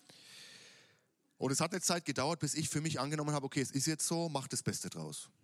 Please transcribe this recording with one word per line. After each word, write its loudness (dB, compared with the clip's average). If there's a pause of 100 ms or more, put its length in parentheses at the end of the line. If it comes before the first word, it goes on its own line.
(1400)
Und 0
es 2
hat 2
eine 0
Zeit 2
gedauert, 2
bis 0
ich 0
für 0
mich 0
angenommen 0
habe, 0
okay, 0
es 0
ist 2
jetzt 2
so, 2
mach -2
das -4
Beste -2
draus. -8 (160)